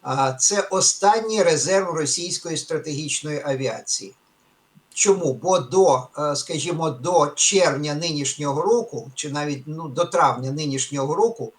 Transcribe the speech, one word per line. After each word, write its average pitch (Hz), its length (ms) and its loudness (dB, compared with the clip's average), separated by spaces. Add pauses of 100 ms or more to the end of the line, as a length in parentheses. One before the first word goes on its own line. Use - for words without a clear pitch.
а, 135 300 0
це 170 280 2
останній 208 800 2
резерв 175 480 2
російської 160 640 -4
стратегічної 151 880 -6
авіації. 117 680 -4 (800)
Чому? 180 400 2
Бо 180 240 2
до, 151 500 4 (100)
е, 147 180 0
скажімо, 160 540 -4
до 160 360 2
червня 147 680 2
нинішнього 147 680 -2
року, 185 520 0
чи 147 160 -8
навіть, 147 360 -4
ну, 160 220 -10
до 139 160 0
травня 135 460 0
нинішнього 143 640 -2
року, 208 440 0